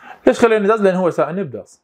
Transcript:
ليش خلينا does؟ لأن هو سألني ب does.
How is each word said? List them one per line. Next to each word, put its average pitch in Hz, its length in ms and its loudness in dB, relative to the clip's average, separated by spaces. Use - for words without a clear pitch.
ليش 247 140 2
خلينا 220 360 2
does؟ 220 40 -4
لأن 190 140 2
هو 180 160 -2
سألني 165 340 -4
ب 113 180 -14
does. - 80 -20